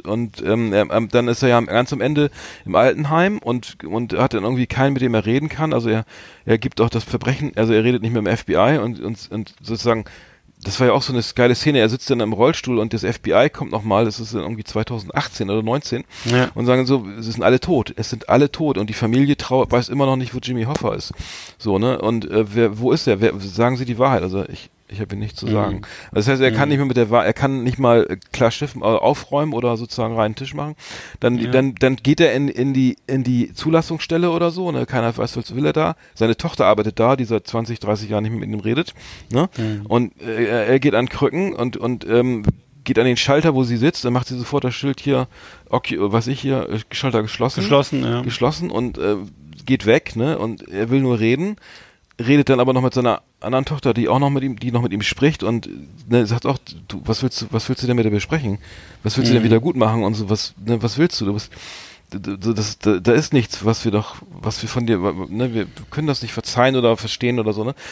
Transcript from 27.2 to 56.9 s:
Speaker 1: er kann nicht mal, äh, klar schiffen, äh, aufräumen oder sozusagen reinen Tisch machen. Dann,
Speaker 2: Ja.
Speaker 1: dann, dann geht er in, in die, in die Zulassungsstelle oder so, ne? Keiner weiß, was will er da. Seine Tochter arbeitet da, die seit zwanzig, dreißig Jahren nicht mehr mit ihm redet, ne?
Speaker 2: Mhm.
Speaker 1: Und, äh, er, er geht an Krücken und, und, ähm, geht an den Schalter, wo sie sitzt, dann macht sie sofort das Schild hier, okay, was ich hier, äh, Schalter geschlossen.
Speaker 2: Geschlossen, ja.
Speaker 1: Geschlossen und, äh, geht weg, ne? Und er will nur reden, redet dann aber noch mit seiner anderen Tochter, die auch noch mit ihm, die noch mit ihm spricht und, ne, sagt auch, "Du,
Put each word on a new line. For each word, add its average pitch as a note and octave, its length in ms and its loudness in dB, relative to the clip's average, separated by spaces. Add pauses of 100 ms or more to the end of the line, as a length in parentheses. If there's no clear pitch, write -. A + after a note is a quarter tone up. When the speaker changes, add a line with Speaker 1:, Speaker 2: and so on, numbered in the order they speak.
Speaker 1:
er G#2 80 2
kann C3+ 320 -2
nicht B2 140 -2
mal, A#2 300 6
äh, F#2+ 80 -6 (160)
klar A#2 180 2
schiffen, C3 320 -8
äh, - 20 0
aufräumen C#3+ 680 0
oder A#2+ 220 0
sozusagen A#2 380 -6
reinen A2 200 0
Tisch C3+ 200 -12
machen. D3 220 -8 (440)
Dann, B2 180 2
Speaker 2:
Ja. A#2 120 -2
Speaker 1:
dann, C3 260 2
dann C3 200 2
geht D3 240 2
er D#3 140 4
in, C#3 140 0
in C3+ 260 0
die, C3 220 4 (100)
in C3 180 0
die A#2+ 300 0
Zulassungsstelle E3 760 0
oder E3+ 200 0
so, F3 200 -4
ne? B2+ 160 -2
Keiner A#2 300 -2
weiß, A#2 200 -4
was - 180 -8
will C3+ 120 -2
er D3+ 60 2
da. D#3+ 240 0 (180)
Seine A2+ 220 2
Tochter D3 300 0
arbeitet G#2 340 2
da, B2 160 4
die B2+ 80 -2
seit A2 220 -2
zwanzig, A2+ 340 -6
dreißig G#2 300 -4
Jahren G#2 120 0
nicht A2 100 -2
mehr A2+ 140 -6
mit G2+ 40 -6
ihm G#2+ 100 -4
redet, A2 340 -2 (360)
ne? C#3+ 260 2
Speaker 2:
Mhm. G#2+ 300 -4
Speaker 1:
Und, A2+ 360 0
äh, A2 220 -2
er, A2 220 0
er C3 120 4
geht C3+ 160 2
an B2 140 2
Krücken F3 460 -2
und, A#2+ 220 -4
und, A#2+ 300 -4
ähm, A#2+ 380 2 (400)
geht - 140 0
an B2 60 6
den B2+ 120 4
Schalter, D3 380 2
wo C3 80 2
sie A#2+ 140 0
sitzt, C3 280 0
dann A#2+ 80 0
macht B2 140 0
sie B2+ 100 -10
sofort C3 280 -4
das B2 100 -2
Schild C#3 260 -4
hier, C3 280 0 (420)
okay, A#2 300 -2
was G#2+ 260 0
ich C3+ 140 -4
hier, C3 280 -2
äh, G#2+ 100 -4 (120)
Schalter A#2+ 320 0
geschlossen. A2+ 380 -2
Speaker 2:
Geschlossen, C3+ 420 2
ja. A#2+ 200 -2
Speaker 1:
Geschlossen C#3 480 -2
und, A#2 280 -4
äh, G2+ 180 0 (480)
geht B2+ 220 0
weg, A2+ 300 2
ne? C3+ 220 -2
Und G#2+ 300 -8
er G#2 220 -4
will C3+ 100 2
nur B2 200 0
reden, C#3+ 360 0 (640)
redet C3+ 280 4
dann C3+ 100 4
aber C3 140 4
noch B2+ 100 2
mit B2+ 100 0
seiner A#2+ 300 0 (180)
anderen C3 240 -2
Tochter, C#3 300 0
die A#2+ 140 0
auch B2 100 2
noch C#3 120 2
mit C#3 120 0
ihm, C3 160 -4
die A#2+ 140 -4
noch A#2+ 100 0
mit B2 100 2
ihm G#2 100 0
spricht - 420 0
und, A2+ 240 -2 (420)
ne, A#2 160 4
sagt A#2 200 -2
auch, C3 120 0 (300)
"Du, G2 160 -10